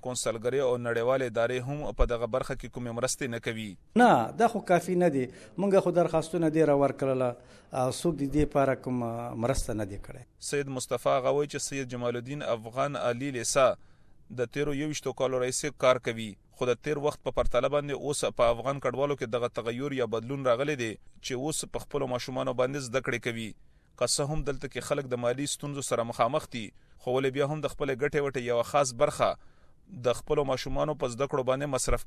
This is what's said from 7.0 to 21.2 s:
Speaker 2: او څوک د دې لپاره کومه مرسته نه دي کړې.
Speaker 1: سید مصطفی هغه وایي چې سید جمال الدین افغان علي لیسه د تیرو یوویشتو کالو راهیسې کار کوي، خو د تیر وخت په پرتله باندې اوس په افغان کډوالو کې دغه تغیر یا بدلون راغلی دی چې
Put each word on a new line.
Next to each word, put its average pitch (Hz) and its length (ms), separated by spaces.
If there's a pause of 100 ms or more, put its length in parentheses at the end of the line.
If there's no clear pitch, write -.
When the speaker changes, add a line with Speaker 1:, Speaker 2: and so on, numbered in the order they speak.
Speaker 2:
او 127 180
څوک 170 220
د - 20 (100)
دې 151 120
لپاره 139 280 (120)
کومه 123 240 (340)
مرسته 120 380
نه 104 100
دي 98 140
کړې. - 160 (260)
Speaker 1:
سید 143 300
مصطفی 131 400
هغه 131 180
وایي 147 140
چې 143 160
سید 135 280
جمال 120 280
الدین 143 200 (120)
افغان 123 480
علي 120 340
لیسه 123 300 (760)
د 120 160
تیرو 147 240
یوویشتو 143 400
کالو 131 240
راهیسې 131 400
کار 127 240
کوي، 113 200 (300)
خو 123 140
د 117 160
تیر 147 180
وخت - 220
په 123 120
پرتله 127 360
باندې 143 260
اوس 139 220 (160)
په 117 160
افغان 131 300
کډوالو 135 340
کې 117 160
دغه 120 240
تغیر 123 400
یا 117 160
بدلون 131 340
راغلی 139 320
دی 113 140
چې - 380